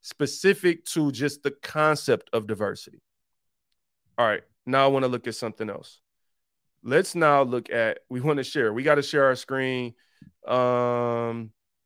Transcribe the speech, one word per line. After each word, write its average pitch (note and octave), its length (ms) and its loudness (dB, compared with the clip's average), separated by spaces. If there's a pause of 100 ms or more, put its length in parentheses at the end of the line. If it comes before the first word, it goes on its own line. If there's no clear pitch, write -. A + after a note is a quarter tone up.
Specific F3+ 800 0
to D3+ 260 0
just C3+ 320 -4
the C#3 80 -2
concept D3+ 800 0
of A2 160 -2
diversity. G#2 540 -8 (1160)
All A#2+ 100 4
right, G#2 160 -2 (220)
now C3+ 180 4
I C3+ 40 6
wanna C3+ 200 2
look B2 180 -4
at A#2 100 -8
something A2 340 -8
else. - 320 -14 (840)
Let's D#3 320 0
now D3 280 4
look B2 260 -4
at, A#2 300 0 (100)
we B2+ 100 -6
wanna C#3+ 240 0
share, A#2+ 300 -2
we A#2+ 100 -4
gotta D3 180 4
share C#3+ 220 2
our C3 140 4
screen. C3 560 -4 (520)
Um, A#2+ 1040 0 (340)